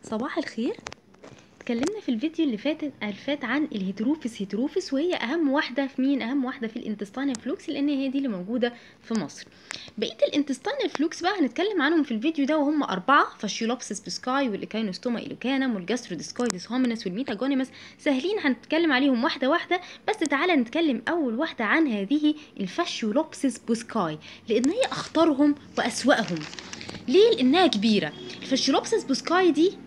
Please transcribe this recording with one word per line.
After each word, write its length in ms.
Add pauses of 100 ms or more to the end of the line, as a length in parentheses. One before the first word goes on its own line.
(100)
صباح 280
الخير. 380 (840)
اتكلمنا 400
في 80
الفيديو 360
اللي 120
فات، 260
اللي 320 (120)
فات 180
عن 300
الهيتروفيس 680
هيتروفيس، 500
وهي 220
اهم 340
واحده 380
في 160
مين؟ 200
اهم 220
واحده 240
في 80
الانتستينال 580
فلوكس، 340
لان 200
هي 200
دي 100
اللي 100
موجوده 440 (300)
في 120
مصر. 320 (520)
بقيه 180 (120)
الانتستينال 600
فلوكس 320
بقى 180
هنتكلم 420
عنهم 200
في 80
الفيديو 360
ده، 120
وهم 240
اربعه: 440 (120)
فاشيولوبسيس 640
بسكاي، 480
والايكاينوستوما 720
ايلوكانم، 540
والجاستروديسكويدس 1000
هومينس، 340
والميتاجونيمس. 600 (300)
سهلين، 400
هنتكلم 540
عليهم 320
واحده 260
واحده، 300 (280)
بس 80
تعالى 400
نتكلم 520
اول 260
واحده 300
عن 220
هذه 480 (260)
الفاشيولوبسيس 1080
بسكاي، 500 (300)
لان 220
هي 140
اخطرهم 720 (240)
واسواهم. 600 (680)
ليه؟ 220
لانها 360
كبيره. 460 (300)
الفاشيولوبسيس 640
بسكاي 460
دي 220 (140)